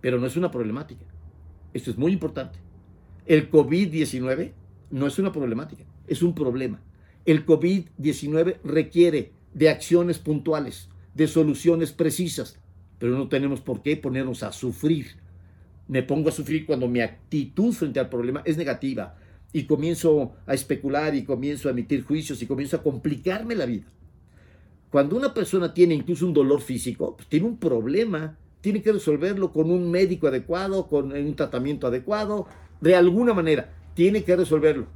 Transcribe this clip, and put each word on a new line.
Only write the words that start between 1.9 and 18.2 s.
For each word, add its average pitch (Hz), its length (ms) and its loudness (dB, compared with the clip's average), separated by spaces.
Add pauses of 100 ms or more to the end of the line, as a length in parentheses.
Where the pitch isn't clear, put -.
es 98 60 -6
muy 151 140 2
importante. 156 480 -6 (640)
El 156 240 6
covid 160 400 4
diecinueve 143 640 -2 (360)
no 135 160 -2
es 143 140 -2
una 151 120 0
problemática, 131 520 -6 (240)
es 156 160 -2
un 175 100 2
problema. 131 480 -4 (440)
El 156 200 4
covid 175 420 4 (100)
diecinueve 151 680 -2
requiere 151 720 2 (200)
de 156 160 6
acciones 170 480 2
puntuales, 151 720 -4 (240)
de 156 140 2
soluciones 160 640 2
precisas, 160 680 -4 (400)
pero 123 200 -2
no 131 100 -4
tenemos 139 320 -2
por - 220 -6
qué - 160 -2
ponernos 131 460 -6
a 101 100 -8
sufrir. 143 640 -2 (680)
Me 127 160 0
pongo 147 260 0
a - 20 -2
sufrir 156 340 -4
cuando 127 220 -2
mi 120 140 0
actitud 156 720 -2
frente 139 260 -2
al 127 100 -2
problema 127 360 -4